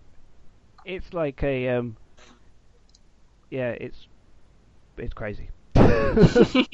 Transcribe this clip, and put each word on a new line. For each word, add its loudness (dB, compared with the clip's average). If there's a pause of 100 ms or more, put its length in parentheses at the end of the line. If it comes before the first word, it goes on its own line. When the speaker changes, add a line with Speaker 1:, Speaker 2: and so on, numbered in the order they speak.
(840)
Speaker 1:
it's -14
like -6
a, -2
um, -4 (1500)
yeah, -6
it's, -14 (920)
it's -10
crazy. -12
<laughs> -18 (160)
Speaker 2:
<laughs> 4